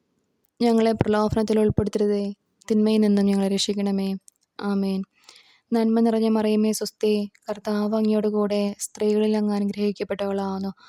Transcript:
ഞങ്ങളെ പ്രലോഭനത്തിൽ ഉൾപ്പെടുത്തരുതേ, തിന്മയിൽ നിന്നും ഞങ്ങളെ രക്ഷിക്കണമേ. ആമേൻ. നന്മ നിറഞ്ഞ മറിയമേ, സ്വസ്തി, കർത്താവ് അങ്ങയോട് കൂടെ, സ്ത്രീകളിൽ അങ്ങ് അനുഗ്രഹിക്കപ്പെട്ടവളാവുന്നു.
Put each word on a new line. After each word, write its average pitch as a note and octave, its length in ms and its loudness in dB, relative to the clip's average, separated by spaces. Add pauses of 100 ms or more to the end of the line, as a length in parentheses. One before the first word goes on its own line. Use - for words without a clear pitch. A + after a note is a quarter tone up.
(600)
ഞങ്ങളെ A3+ 400 2
പ്രലോഭനത്തിൽ G#3+ 600 0
ഉൾപ്പെടുത്തരുതേ, G#3 680 0 (420)
തിന്മയിൽ G#3+ 340 2
നിന്നും G3+ 280 4
ഞങ്ങളെ G3 240 2
രക്ഷിക്കണമേ. G3 560 -2 (500)
ആമേൻ. G3 420 -2 (680)
നന്മ A3+ 280 2
നിറഞ്ഞ A3+ 300 2
മറിയമേ, G#3+ 420 2
സ്വസ്തി, G#3+ 400 -2 (320)
കർത്താവ് G#3 540 -4
അങ്ങയോട് G#3+ 360 2
കൂടെ, G#3 280 0 (180)
സ്ത്രീകളിൽ G#3+ 580 0
അങ്ങ് G#3 180 0
അനുഗ്രഹിക്കപ്പെട്ടവളാവുന്നു. G3 1160 -4 (180)